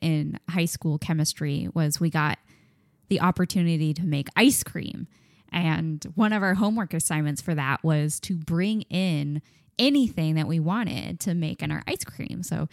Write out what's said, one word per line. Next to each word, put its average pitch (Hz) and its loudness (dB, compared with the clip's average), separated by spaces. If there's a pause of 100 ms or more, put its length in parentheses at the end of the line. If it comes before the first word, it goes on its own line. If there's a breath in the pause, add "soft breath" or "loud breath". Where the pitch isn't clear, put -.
in 151 0 (120)
high 170 0
school 151 -2
chemistry 151 -2
was 151 0
we 170 2
got 151 0 (720 soft breath)
the 202 0
opportunity 170 2
to 170 -4
make 143 -2
ice 247 6
cream. - -10 (420 soft breath)
And 160 0 (100)
one 214 2
of 202 0
our 190 2
homework 208 0
assignments 151 0
for 170 -2
that 139 -2
was 151 2
to 185 -4
bring 180 0
in 151 -2 (380 soft breath)
anything 226 4
that 156 2
we 165 0
wanted 170 -2
to 175 -2
make 160 -4
in 151 -4
our 151 -4
ice - -6
cream. - -10
So 160 -4